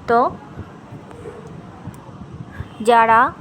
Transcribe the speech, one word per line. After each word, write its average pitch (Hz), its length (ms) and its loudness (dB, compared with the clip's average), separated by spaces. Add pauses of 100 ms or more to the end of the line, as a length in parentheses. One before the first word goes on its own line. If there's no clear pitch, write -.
তো 240 240 2 (2500)
যারা 226 580 6